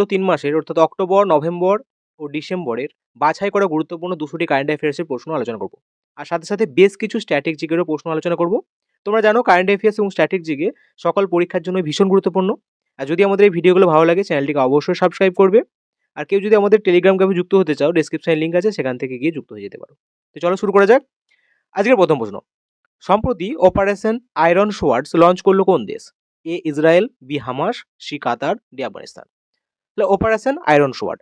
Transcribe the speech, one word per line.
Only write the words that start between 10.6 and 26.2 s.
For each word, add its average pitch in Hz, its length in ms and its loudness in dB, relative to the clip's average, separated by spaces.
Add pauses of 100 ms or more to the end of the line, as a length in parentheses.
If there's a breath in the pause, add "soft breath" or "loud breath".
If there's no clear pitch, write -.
সকল 180 300 -2
পরীক্ষার 175 340 -2
জন্য 185 200 -4
ভীষণ 165 280 0
গুরুত্বপূর্ণ। 190 400 0 (500)
আর 135 60 -8
যদি 165 180 -2
আমাদের 196 200 4
এই 202 140 4
ভিডিওগুলো 180 300 4
ভালো 160 180 4
লাগে 175 180 2
চ্যানেলটিকে 143 360 -2
অবশ্যই 143 420 0
সাবস্ক্রাইব 185 400 0
করবে। 190 180 4 (580)
আর 147 80 -8
কেউ 196 200 0
যদি 214 100 4
আমাদের 202 240 4
Telegram 185 380 2
গ্রুপে 190 220 0
যুক্ত 180 160 -2
হতে 165 200 2
চাও, 143 160 0
ডেসক্রিপশনে 165 440 -2
লিংক 160 200 -4
আছে, 180 160 0
সেখান 131 260 -6
থেকে 131 200 -8
গিয়ে 151 200 -4
যুক্ত 120 160 -14
হয়ে 101 120 -14
যেতে 95 120 -16
পারো। - 160 -20 (380)
তো - 80 -20
চলো 175 220 0
শুরু 202 140 -2
করা 202 100 6
যাক। 247 160 4 (720)
আজকের 214 260 -2
প্রথম 156 200 2
প্রশ্ন, 101 160 -10 (680)
সম্প্রতি 208 520 -2
অপারেশন 196 600 0 (200)
আয়রন 175 360 2
সোয়ার্ডস 143 440 -2
লঞ্চ 175 260 6
করলো 190 300 2
কোন 156 140 0
দেশ? - 180 -12 (420)